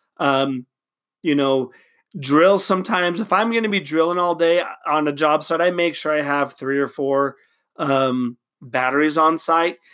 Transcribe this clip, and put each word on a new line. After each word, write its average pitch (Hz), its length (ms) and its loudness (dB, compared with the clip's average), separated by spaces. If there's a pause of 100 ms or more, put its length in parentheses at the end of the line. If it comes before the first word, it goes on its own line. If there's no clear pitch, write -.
(180)
Um, 135 480 0 (560)
you 151 140 0
know, 135 360 0 (480)
drills 160 460 4
sometimes, 185 540 -2
if 220 120 -8
I'm 220 220 0
gonna 226 160 -2
be 196 100 0
drilling 160 380 0
all 175 160 0
day 170 300 2 (240)
on 151 200 0
a 143 60 0
job 151 300 2
site, 165 180 -2
I 180 80 2
make 170 240 0
sure 156 180 -6
I 151 100 0
have 143 320 -2
three 139 260 -4
or 139 80 0
four, 139 480 -2 (400)
um, 127 640 0 (240)
batteries 135 580 0
on 160 180 4
site, 170 400 0 (160)